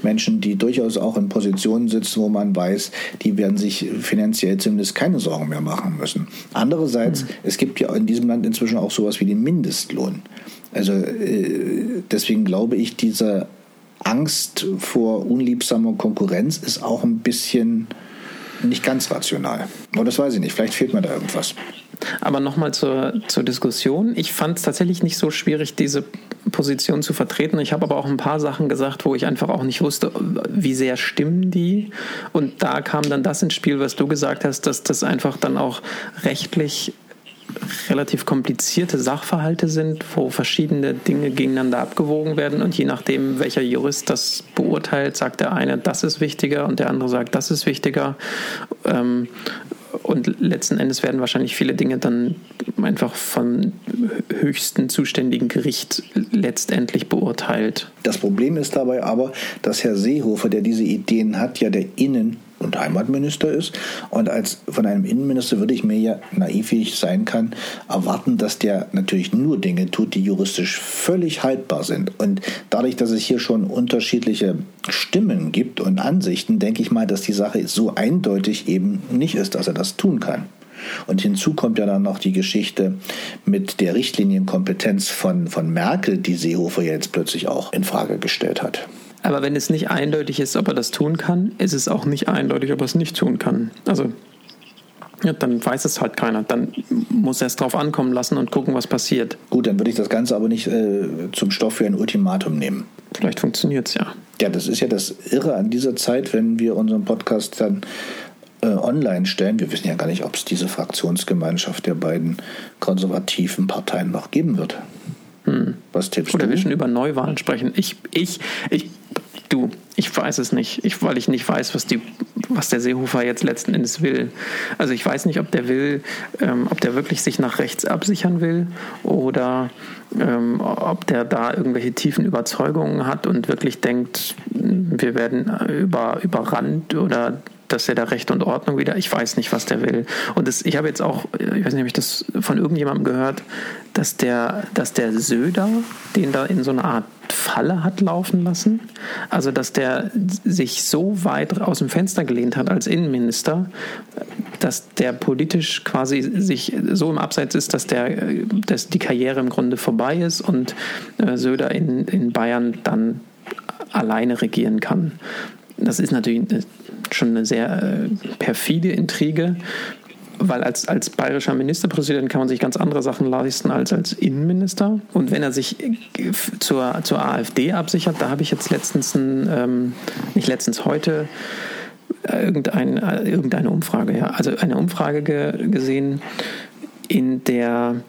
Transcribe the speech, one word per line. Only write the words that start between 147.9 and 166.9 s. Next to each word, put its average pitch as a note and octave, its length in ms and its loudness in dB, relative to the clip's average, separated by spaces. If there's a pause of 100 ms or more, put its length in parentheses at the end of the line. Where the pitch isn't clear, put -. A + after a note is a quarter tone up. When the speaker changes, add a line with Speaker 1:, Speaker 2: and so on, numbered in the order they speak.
Speaker 2:
laufen F3+ 440 2
lassen. F3+ 360 2 (520)
Also, C3+ 200 2
dass B2+ 220 -2
der C3 380 2 (340)
sich F3 380 0
so F3+ 400 0
weit D3+ 380 0
aus F3+ 180 0
dem C3+ 100 2
Fenster F3+ 360 0
gelehnt A#2+ 320 0
hat B2+ 120 0
als - 160 0
Innenminister, D#3 880 0 (880)
dass - 300 -2
der B2+ 220 0
politisch D3+ 720 0
quasi C3 380 0
sich F#3 540 0 (160)
so F3 180 2
im D#3 80 0
Abseits - 380 -2
ist, - 180 0
dass C3+ 140 -2
der, B2 240 2 (560)
dass - 220 0
die F3+ 100 2
Karriere C3 400 0
im B2+ 100 2
Grunde B2 280 0
vorbei B2+ 400 0
ist E3+ 240 0
und, B2+ 340 0 (420)
äh, B2 200 2
Söder B2+ 340 2
in, C#3 340 0
in A#2+ 280 2
Bayern A#2+ 500 2
dann A2+ 380 0 (680)
alleine A#2 520 2
regieren A2 360 2
kann. E3 340 0 (640)
Das - 220 0
ist - 120 2
natürlich A#2 400 2
eine, G#3 80 2 (520)